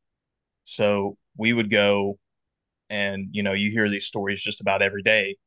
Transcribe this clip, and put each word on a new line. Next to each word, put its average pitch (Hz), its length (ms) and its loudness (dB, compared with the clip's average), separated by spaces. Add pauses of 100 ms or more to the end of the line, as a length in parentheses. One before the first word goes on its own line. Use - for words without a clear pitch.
(640)
So 101 520 0 (220)
we 113 160 2
would 113 160 0
go 101 480 2 (720)
and, 98 440 -4
you 101 100 -2
know, 101 80 0
you 101 180 0
hear 107 200 2
these 101 160 -4
stories 101 360 -4
just - 200 -4
about 98 200 0
every 98 220 0
day 101 320 2 (100)